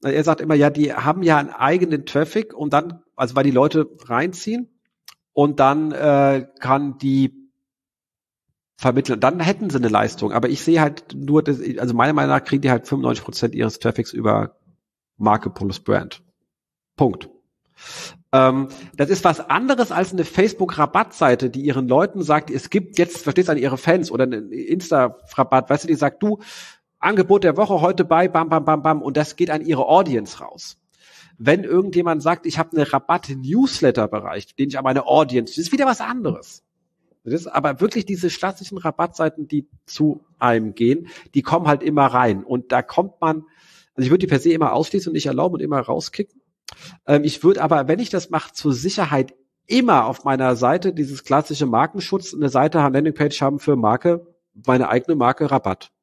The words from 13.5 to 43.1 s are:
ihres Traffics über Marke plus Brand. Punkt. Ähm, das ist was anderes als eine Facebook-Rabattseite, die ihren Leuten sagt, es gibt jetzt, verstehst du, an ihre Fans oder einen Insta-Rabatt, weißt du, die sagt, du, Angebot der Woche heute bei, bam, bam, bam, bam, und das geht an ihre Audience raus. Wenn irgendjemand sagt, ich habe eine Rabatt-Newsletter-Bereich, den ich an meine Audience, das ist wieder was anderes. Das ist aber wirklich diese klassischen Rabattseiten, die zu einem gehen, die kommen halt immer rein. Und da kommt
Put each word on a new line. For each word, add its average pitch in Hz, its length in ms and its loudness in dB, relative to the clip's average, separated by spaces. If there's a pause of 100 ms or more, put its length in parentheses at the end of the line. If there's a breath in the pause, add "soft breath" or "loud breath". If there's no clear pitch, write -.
ihres 110 240 -4
Traffics - 340 -4
über 110 460 -2 (600)
Marke 107 340 0
plus 98 280 -8
Brand. - 440 -4 (720)
Punkt. - 340 -2 (1000 loud breath)
Ähm, 131 380 4 (280 loud breath)
das 143 140 0
ist 185 120 -2
was 170 160 2
anderes 240 520 0
als 185 220 -2
eine 180 120 -2
Facebook-Rabattseite, 156 1300 0
die 131 100 -10
ihren 135 260 -2
Leuten 175 360 2
sagt, 151 260 0
es 135 220 -8
gibt - 260 -2
jetzt, 170 220 0
verstehst 175 300 0
du, - 20 2
an 147 80 0
ihre 131 180 0
Fans 165 320 0
oder 127 140 0
einen 110 280 -4
Insta-Rabatt, 131 1160 0
weißt 147 140 0
du, - 40 -12
die 160 80 2
sagt, - 280 -2
du, 202 160 0 (600 loud breath)
Angebot 196 440 4
der 160 140 4
Woche 202 240 2
heute 185 220 2
bei, 175 240 4
bam, 165 220 0
bam, 156 160 2
bam, 156 160 2
bam, 156 200 0
und 139 140 -4
das - 200 -2
geht 175 160 -2
an 156 100 -2
ihre 156 260 0
Audience 139 520 2
raus. - 380 -18 (600 soft breath)
Wenn 147 260 2
irgendjemand 170 600 0
sagt, 165 220 -2
ich 160 120 -6
habe 160 180 -4
eine 147 160 2
Rabatt-Newsletter-Bereich, 135 1600 -2
den 139 140 -2
ich 135 80 -8
an 135 60 -6
meine 135 220 0
Audience, 127 480 2
das 170 120 -6
ist 175 60 -6
wieder 277 140 2
was 254 160 0
anderes. 214 600 -8 (600)
Das 117 100 -6
ist 165 140 -4
aber 139 340 -2
wirklich 214 260 -2
diese 180 220 -2
klassischen 190 500 -8
Rabattseiten, 160 680 -4
die 143 200 -4 (180)
zu 151 380 -2 (160)
einem 113 340 2
gehen, 135 340 0 (280 loud breath)
die 139 80 0
kommen 165 240 0
halt 147 160 2
immer 143 240 2
rein. 117 360 0
Und 123 280 -4
da 123 100 2
kommt - 400 -4